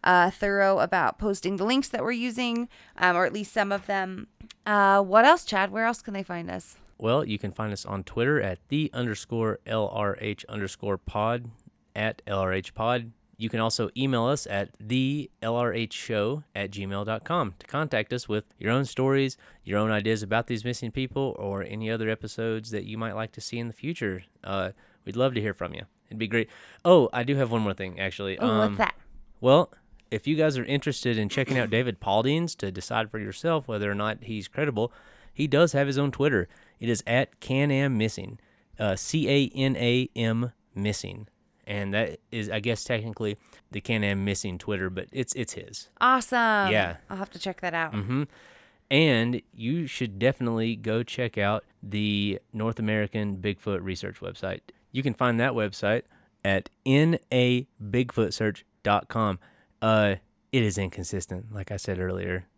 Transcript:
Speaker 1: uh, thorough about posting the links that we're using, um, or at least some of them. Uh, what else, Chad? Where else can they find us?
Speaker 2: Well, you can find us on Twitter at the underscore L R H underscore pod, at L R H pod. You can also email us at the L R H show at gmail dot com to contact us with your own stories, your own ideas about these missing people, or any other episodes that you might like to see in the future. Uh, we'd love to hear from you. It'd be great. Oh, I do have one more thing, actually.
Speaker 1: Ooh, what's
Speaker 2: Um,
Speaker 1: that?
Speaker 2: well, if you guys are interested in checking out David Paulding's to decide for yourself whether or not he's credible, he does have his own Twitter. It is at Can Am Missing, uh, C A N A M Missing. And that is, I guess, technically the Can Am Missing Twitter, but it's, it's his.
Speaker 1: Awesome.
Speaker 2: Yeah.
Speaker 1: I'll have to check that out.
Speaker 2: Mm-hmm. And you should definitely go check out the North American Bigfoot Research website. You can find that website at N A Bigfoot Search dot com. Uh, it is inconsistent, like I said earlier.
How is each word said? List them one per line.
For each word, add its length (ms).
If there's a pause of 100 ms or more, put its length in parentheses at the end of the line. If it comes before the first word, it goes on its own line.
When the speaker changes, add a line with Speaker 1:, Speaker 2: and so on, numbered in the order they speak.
Speaker 1:
uh, 260
thorough 500
about 380
posting 380
the 100
links 240
that 140
we're 80
using, 580 (280)
um, 180
or 100
at 80
least 200
some 180
of 160
them. 400 (400)
Uh, 340
what 240
else, 200
Chad? 260
Where 140
else 180
can 100
they 100
find 280
us? 240 (240)
Speaker 2:
Well, 260
you 140
can 120
find 220
us 100
on 200
Twitter 360
at 200 (100)
the 240
underscore 720
L 240
R 320
H 260
underscore 520
pod, 500 (460)
at 320
L 100
R 160
H 220
pod. 360 (260)
You 120
can 100
also 380
email 280
us 200
at 240 (100)
the 520 (100)
L 140
R 180
H 200
show 500 (120)
at 140
gmail 380
dot 160
com 340
to 80
contact 480
us 160
with 140 (160)
your 120
own 140
stories, 500 (280)
your 160
own 100
ideas 320
about 240
these 180
missing 280
people, 480
or 240
any 260
other 180
episodes 640
that 140
you 160
might 160
like 160
to 100
see 160
in 100
the 60
future. 500 (200)
Uh, 260 (340)
we'd 120
love 180
to 80
hear 140
from 180
you. 80 (280)
It'd 100
be 80
great. 240 (340)
Oh, 260
I 120
do 120
have 160
one 120
more 100
thing, 260
actually. 360
Speaker 1:
Ooh, 60
what's 260
Speaker 2:
Um, 80
Speaker 1:
that? 180 (460)
Speaker 2:
well, 340 (380)
if 160
you 80
guys 240
are 60
interested 520
in 120
checking 280
out 140
David 280
Paulding's 560
to 160
decide 380
for 80
yourself 500
whether 220
or 60
not 260
he's 260
credible, 460 (400)
he 140
does 240
have 160
his 100
own 140
Twitter. 360 (340)
It 80
is 180
at 320
Can 320
Am 260
Missing, 420 (400)
uh, 180
C 320
A 260
N 220
A 380
M 360 (240)
Missing. 520 (380)
And 280
that 260 (120)
is, 180
I 100
guess, 240
technically 540 (340)
the 80
Can 240
Am 220
Missing 320
Twitter, 320
but 240
it's, 220
it's 180
his. 360 (120)
Speaker 1:
Awesome. 720
Speaker 2:
Yeah. 260 (120)
Speaker 1:
I'll 80
have 120
to 100
check 220
that 140
out. 180
Speaker 2:
Mm-hmm. 300 (680)
And 520 (120)
you 340
should 320
definitely 560
go 280
check 340
out 260 (180)
the 580 (120)
North 280
American 580
Bigfoot 460
Research 360
website. 400 (320)
You 100
can 120
find 260
that 140
website 500 (400)
at 260 (160)
N 320 (140)
A 360 (140)
Bigfoot 520
Search 320 (180)
dot 240
com. 320 (420)
Uh, 340 (360)
it 120
is 140
inconsistent, 760
like 180
I 60
said 220
earlier. 460 (120)